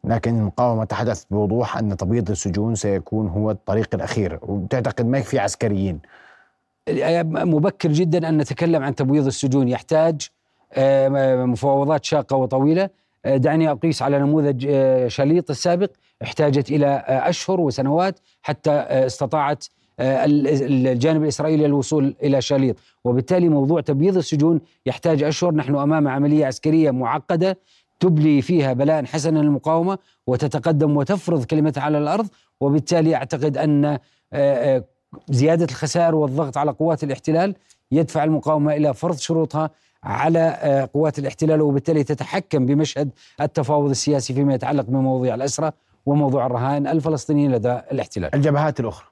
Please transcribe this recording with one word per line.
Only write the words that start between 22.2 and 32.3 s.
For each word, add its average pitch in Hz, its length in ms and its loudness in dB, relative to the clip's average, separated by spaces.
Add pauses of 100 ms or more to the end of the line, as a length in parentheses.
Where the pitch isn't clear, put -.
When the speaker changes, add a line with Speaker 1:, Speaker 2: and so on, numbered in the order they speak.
Speaker 2:
إلى 135 180 2
شاليط، 135 360 0 (280)
وبالتالي 165 440 2
موضوع 147 320 2
تبييض 156 360 0
السجون 160 440 2 (260)
يحتاج 143 360 0
أشهر. 160 320 0
نحن 143 200 0
أمام 147 340 2
عملية 143 380 2
عسكرية 156 440 2
معقدة 156 680 -2 (420)
تبلي 151 420 4
فيها 147 300 0
بلاء 143 320 0
حسنا 156 340 -2
للمقاومة 160 600 0 (280)
وتتقدم 147 680 0
وتفرض 160 480 0
كلمتها 151 380 0
على 151 160 0
الأرض، 180 280 -2 (340)